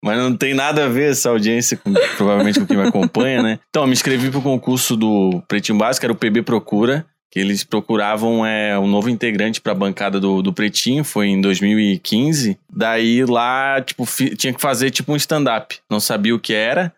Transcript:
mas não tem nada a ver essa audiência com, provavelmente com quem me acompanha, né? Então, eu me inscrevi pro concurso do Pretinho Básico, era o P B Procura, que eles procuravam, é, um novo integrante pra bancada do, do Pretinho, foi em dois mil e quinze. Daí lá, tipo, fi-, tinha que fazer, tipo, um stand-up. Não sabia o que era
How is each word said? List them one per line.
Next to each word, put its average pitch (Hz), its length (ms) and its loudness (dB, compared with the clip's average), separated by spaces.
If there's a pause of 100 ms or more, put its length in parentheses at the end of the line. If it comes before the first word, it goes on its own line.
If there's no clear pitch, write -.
mas 107 140 0
não 127 180 0
tem 135 180 -2
nada 147 320 0
a 131 40 0
ver 139 220 2
essa 127 180 0
audiência 117 480 0
com, 98 160 -2 (240)
provavelmente 104 420 2
com 196 60 0
quem - 120 0
me 98 100 2
acompanha, 120 540 0
né? 110 180 0 (100)
Então, 151 140 0
eu 135 40 2
me 131 60 2
inscrevi 131 360 0
pro 135 120 -4
concurso 127 540 0
do 101 520 2
Pretinho 104 300 -2
Básico, 117 280 0
era 113 80 0
o - 20 -2
P 117 140 0
B 110 120 2
Procura, 117 640 0 (260)
que - 80 -4
eles 98 240 0
procuravam, 110 800 0
é, 107 360 -2
um 98 80 0
novo 101 220 2
integrante 110 520 -2
pra 104 140 -2
bancada 98 440 -2
do, 95 220 2
do 95 120 0
Pretinho, 120 500 -2
foi 104 240 -2
em 98 140 0
dois 95 180 2
mil 101 200 2
e 101 200 2
quinze. 131 580 0 (160)
Daí 113 520 2
lá, 127 560 0
tipo, 127 240 -8
fi-, - 300 -2
tinha 131 180 -2
que - 80 -8
fazer, 135 280 0
tipo, 131 220 -4
um 151 60 2
stand-up. 139 580 -2 (160)
Não 107 80 0
sabia 107 340 0
o 117 60 0
que 113 140 -4
era 135 440 0